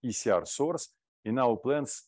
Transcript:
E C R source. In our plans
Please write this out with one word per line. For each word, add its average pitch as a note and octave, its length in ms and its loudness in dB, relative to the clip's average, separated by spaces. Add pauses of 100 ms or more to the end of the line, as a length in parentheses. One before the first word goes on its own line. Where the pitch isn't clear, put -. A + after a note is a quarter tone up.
E A#2+ 100 -2
C - 180 0
R F2 140 4
source. D#3 460 -2 (340)
In A2+ 140 0
our A#2+ 180 4
plans C#3 520 -2